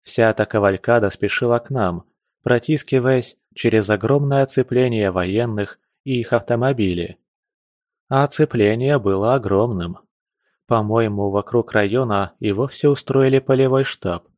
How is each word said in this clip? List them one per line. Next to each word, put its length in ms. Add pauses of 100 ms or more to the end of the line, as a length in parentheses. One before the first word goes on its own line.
Вся 280
эта 160
кавалькада 640
спешила 500
к 100
нам, 360 (380)
протискиваясь 920 (160)
через 360
огромное 540
оцепление 680
военных 680 (260)
и 160
их 100
автомобили. 880 (880)
А 160
оцепление 760
было 360
огромным. 600 (760)
По-моему, 600
вокруг 420
района 680
и 140
вовсе 340
устроили 520
полевой 440
штаб. 540